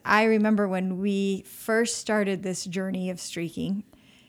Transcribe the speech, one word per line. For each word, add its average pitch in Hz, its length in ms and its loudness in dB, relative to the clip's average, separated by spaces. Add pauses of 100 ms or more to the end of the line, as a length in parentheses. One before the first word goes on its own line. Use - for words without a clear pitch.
I 208 180 4
remember 214 420 4
when 185 340 -2
we 196 460 0
first 233 520 0
started 196 440 0
this 185 220 -4
journey 185 460 -4
of 175 100 -8
streaking, 170 640 -4 (440)